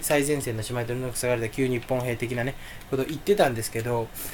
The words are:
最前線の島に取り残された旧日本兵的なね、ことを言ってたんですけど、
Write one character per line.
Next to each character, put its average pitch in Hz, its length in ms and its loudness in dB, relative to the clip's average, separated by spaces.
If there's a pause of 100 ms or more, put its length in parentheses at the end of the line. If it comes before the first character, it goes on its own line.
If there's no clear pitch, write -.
最 143 260 4
前 147 140 2
線 120 160 -2
の 110 60 -2
島 123 180 -4
に 120 60 -2
取 123 120 -2
り 127 60 -2
残 123 100 -4
さ - 140 0
れ 123 100 4
た 113 120 -2
旧 135 160 2
日 127 200 2
本 131 140 2
兵 123 160 0
的 117 180 -2
な 120 80 0
ね、 135 120 -2 (360)
こ 139 60 0
と 131 60 2
を - 20 -4
言 143 140 -4
っ - 20 -12
て 202 160 4
た 175 120 6
ん 123 60 0
で 110 80 -2
す - 80 -6
け 113 120 -2
ど、 117 260 0 (260)